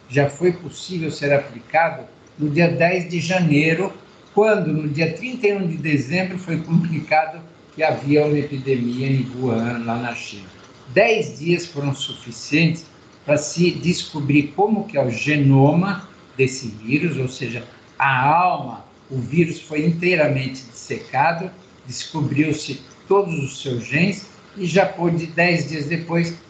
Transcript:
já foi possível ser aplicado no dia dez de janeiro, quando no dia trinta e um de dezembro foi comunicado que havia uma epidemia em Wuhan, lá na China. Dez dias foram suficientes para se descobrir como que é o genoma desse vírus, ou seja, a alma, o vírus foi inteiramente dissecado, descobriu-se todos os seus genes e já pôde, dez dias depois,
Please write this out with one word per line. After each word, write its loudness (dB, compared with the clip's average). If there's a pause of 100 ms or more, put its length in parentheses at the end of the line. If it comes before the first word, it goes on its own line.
já 2
foi 2
possível -8
ser 0
aplicado 0 (320)
no 0
dia 4
dez 0
de -4
janeiro, 2 (400)
quando 4
no -2
dia -2
trinta -2
e 2
um -2
de -4
dezembro -2
foi -6
comunicado 0 (360)
que -4
havia 2
uma 2
epidemia -2
em 2
Wuhan, -2
lá -2
na -6
China. -14 (460)
Dez 2
dias 0
foram -2
suficientes -2 (400)
para 2
se 0
descobrir 0
como 2
que -10
é 4
o -2
genoma 4 (280)
desse 0
vírus, -2
ou -2
seja, -8 (340)
a 2
alma, 0 (240)
o -6
vírus 0
foi -4
inteiramente 0
dissecado, -4 (380)
descobriu-se -2 (260)
todos 4 (100)
os -8
seus -4
genes 0 (300)
e -4
já 4
pôde, -2
dez 0
dias -6
depois, -2 (140)